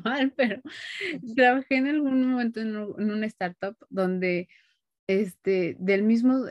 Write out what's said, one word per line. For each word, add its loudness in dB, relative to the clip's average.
mal, 0
pero 0
trabajé 4
en 2
algún 2
momento -2
en -4
un, -8
en 0
una -2
startup -6
donde, 0
este, 0
del 2
mismo, 4